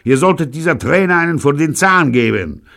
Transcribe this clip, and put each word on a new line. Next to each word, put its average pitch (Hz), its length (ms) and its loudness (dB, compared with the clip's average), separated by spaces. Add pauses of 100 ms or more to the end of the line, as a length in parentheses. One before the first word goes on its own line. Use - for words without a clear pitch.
Ihr 131 140 0
solltet 160 380 0
dieser 160 220 -2
Trainer 180 420 0
einen 165 200 -2
vor 139 160 0
den 151 200 -2
Zahn 185 360 2
geben. 107 520 -2 (140)